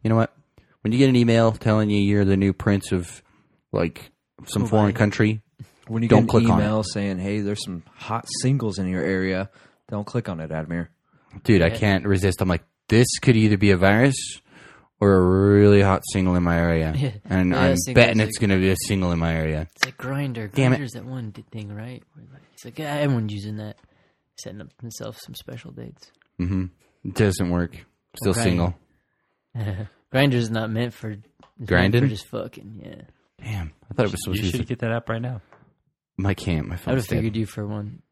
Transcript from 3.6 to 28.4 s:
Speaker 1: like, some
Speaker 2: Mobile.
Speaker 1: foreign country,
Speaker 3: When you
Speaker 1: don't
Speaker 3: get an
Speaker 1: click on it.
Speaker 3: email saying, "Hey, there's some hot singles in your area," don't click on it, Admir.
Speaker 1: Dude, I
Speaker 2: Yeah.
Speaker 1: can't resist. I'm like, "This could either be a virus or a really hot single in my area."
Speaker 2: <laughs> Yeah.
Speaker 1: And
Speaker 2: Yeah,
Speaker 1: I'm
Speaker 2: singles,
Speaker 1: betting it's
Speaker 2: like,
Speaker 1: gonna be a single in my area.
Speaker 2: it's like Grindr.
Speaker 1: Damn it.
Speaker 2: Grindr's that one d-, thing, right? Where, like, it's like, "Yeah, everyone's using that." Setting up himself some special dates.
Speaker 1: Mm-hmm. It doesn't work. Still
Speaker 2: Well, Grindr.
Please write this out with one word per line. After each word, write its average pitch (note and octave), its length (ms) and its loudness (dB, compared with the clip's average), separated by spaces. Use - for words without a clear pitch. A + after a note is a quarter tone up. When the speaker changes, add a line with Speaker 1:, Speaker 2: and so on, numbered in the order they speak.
Speaker 1:
like, - 380 -4
some - 160 -4
Speaker 2:
Mobile. A2+ 160 -2
Speaker 1:
foreign G#2 160 4
country, G#2+ 480 0
Speaker 3:
When A2+ 140 -4
you A#2 60 -2
Speaker 1:
don't A#2+ 180 6
Speaker 3:
get - 100 -4
an A2 60 6
Speaker 1:
click A#2 100 2
on - 80 4
it. - 40 2
Speaker 3:
email A2 180 0
saying, G2+ 360 -6
"Hey, G2+ 220 -4
there's G2+ 240 -6
some F2+ 180 -10
hot - 320 -8
singles A#2+ 360 0
in F#2 100 -4
your F#2 140 -4
area," F#2+ 480 -2
don't G#2 180 -8
click A#2 220 -4
on E2+ 120 -8
it, D#2 100 -10
Admir. D#2+ 380 -6
Speaker 1:
Dude, G2+ 180 6
I D#2+ 60 4
Speaker 2:
Yeah. - 80 -2
Speaker 1:
can't G2+ 300 0
resist. F#2+ 340 2
I'm F#2 80 0
like, E2+ 160 0
"This A#2 180 6
could A#2 160 4
either G#2+ 200 4
be G2 160 4
a F#2 40 6
virus G#2+ 400 4
or G2+ 140 6
a F#2+ 360 4
really G2+ 220 8
hot F#2+ 200 2
single F#2 240 2
in F2 60 2
my E2+ 160 2
area." D#2+ 360 0
Speaker 2:
<laughs> - 40 -2
Yeah. C#3 140 -4
Speaker 1:
And F#2 220 2
Speaker 2:
Yeah, D#2+ 100 0
Speaker 1:
I'm F2+ 160 2
Speaker 2:
singles, B2+ 180 -6
Speaker 1:
betting G#2+ 140 0
it's G#2+ 200 -2
Speaker 2:
like, G#2+ 80 0
Speaker 1:
gonna F#2+ 120 2
be F#2+ 100 2
a F#2 60 2
single F#2 260 0
in E2+ 60 -2
my E2 160 -2
area. D#2 420 -4
Speaker 2:
it's - 80 -2
like - 140 -10
Grindr. B2+ 540 -8
Speaker 1:
Damn C3 200 2
it. C#3 80 0
Speaker 2:
Grindr's B2+ 120 -10
that - 120 -14
one B2 260 -12
d-, A2 220 -18
thing, G#2 220 -12
right? A#2 280 -16
Where, A2+ 180 -20
like, C3+ 100 -20
it's - 100 -20
like, A#2+ 140 -16
"Yeah, D3 180 -8
everyone's B2 360 0
using G#2 260 -8
that." G#2+ 180 -14
Setting G2+ 200 -16
up - 60 -18
himself A2+ 400 -14
some B2 140 -20
special A#2+ 360 -18
dates. - 400 -20
Speaker 1:
Mm-hmm. F#2 240 -2
It G2 100 -10
doesn't G2 360 0
work. F2 220 -2
Still G2+ 160 -2
Speaker 2:
Well, - 20 0
Grindr. A#2 80 0